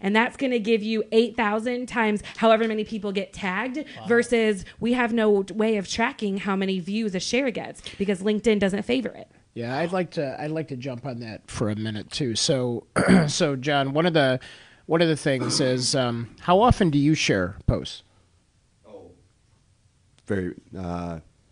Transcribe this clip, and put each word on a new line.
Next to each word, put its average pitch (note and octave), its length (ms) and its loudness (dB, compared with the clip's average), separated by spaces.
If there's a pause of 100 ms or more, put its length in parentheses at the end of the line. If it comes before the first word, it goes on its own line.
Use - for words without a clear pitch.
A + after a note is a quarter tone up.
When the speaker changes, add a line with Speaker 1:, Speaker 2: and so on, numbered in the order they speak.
Speaker 1:
And G#3 140 0
that's A#3 220 0
gonna B3+ 220 0
give A3 240 2
you A3 280 0
eight A3+ 260 2
thousand A3+ 500 -2
times G#3+ 340 0 (160)
however A3+ 300 4
many A3 160 -2
people G#3 280 -8
get F#3+ 220 -4
tagged, G#3 440 -4
Speaker 2:
Wow. - 300 -12
Speaker 1:
versus A3+ 580 2 (140)
we A#3 140 0
have A#3+ 200 0
no G#3 400 4
way A3 240 0
of F#3 100 -4
tracking A3+ 520 -2
how F#3+ 160 -2
many F#3+ 240 -2
views G3+ 360 -4
a F3+ 40 -4
share B3+ 320 -2
gets - 300 -10 (160)
because F#3+ 240 -2
LinkedIn G#3+ 380 4
doesn't F#3+ 240 2
favor A#3+ 260 -2
it. - 200 -18 (240)
Speaker 2:
Yeah, A#2+ 240 -6
I'd E3+ 140 -2
like F#3 200 -2
to, C#3 300 -4
I'd D3+ 100 -6
like D#3+ 180 -6
to C#3 80 -8
jump B2+ 280 -10
on A#2+ 140 -8
that A2 300 -14
for G#2+ 200 -2
a G#2+ 60 -2
minute G#2+ 340 -6
too. A#2 260 -2
So, B2+ 520 0 (200)
<clears throat> F3+ 200 6
so C#3+ 280 0
John, C#3 380 0
one D#3+ 140 4
of E3 60 0
the, C3 260 4 (480)
one E3 160 4
of E3 40 4
the D#3 80 2
things C3 460 0
is, B2+ 340 0
um, A#2+ 460 -2
how F#3 180 4
often A3 300 4
do C#3+ 80 2
you D3 160 4
share F#2+ 420 0 (120)
posts? F2 340 -2 (880)
Speaker 3:
Oh, - 240 -20 (1160)
very, F#2 300 -4 (220)
uh, F2 420 -8 (320)